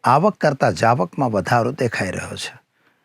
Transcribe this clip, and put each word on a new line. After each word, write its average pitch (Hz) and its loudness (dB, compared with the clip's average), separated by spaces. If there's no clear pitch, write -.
આવક 151 4
કરતાં 143 0
જાવકમાં 127 0
વધારો 110 0
દેખાઈ 110 -4
રહ્યો 90 -10
છે. - -14